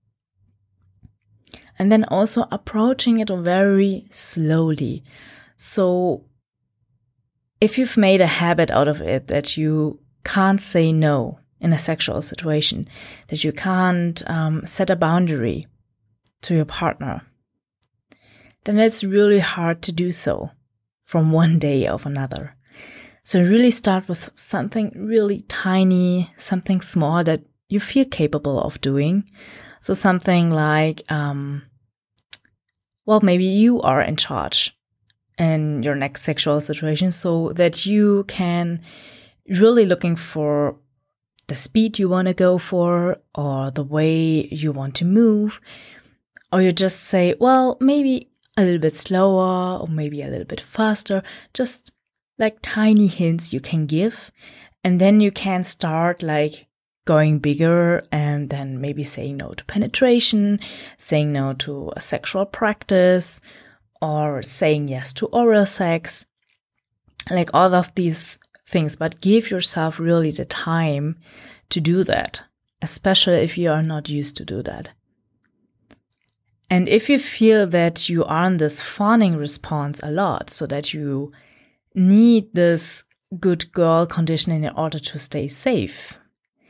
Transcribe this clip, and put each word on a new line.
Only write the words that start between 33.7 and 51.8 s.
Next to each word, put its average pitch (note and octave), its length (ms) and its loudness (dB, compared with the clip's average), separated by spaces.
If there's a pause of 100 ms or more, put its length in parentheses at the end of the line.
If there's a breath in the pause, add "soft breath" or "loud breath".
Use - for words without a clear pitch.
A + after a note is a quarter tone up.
are C3+ 180 2
in - 140 -2
charge - 640 -4 (640)
in D3+ 440 0
your C#3+ 140 -2
next C#3 260 -6
sexual D3 380 0
situation D#3 500 -2
so E3 440 -2
that E3+ 300 0
you G3+ 440 2
can F3 520 -4 (680 loud breath)
really G#3+ 380 4
looking F3 280 0
for D3 640 -2 (720)
the C#3 80 -8
speed A3 420 0
you F#3+ 100 0
wanna F#3 240 0
go F3+ 260 4
for F3 640 0 (140)
or C3+ 380 -4
the C#3+ 120 -6
way D#3 680 0
you D#3 180 -4
want C#3 260 -6
to F3 80 -2
move. G#3+ 560 2 (920 loud breath)
Or F#3 100 2
you F#3 80 4
just F#3 320 0
say, F3+ 380 2
"Well, B3+ 400 4
maybe C4+ 500 2 (260)
a G#3 60 4
little F3 180 2
bit D#3 140 0
slower F#3 840 2
or - 80 -8
maybe D3 340 -6
a C3+ 60 -10
little B2+ 180 -8
bit - 140 -10
faster," G#3 640 -2 (300 loud breath)
just, - 380 -6 (460)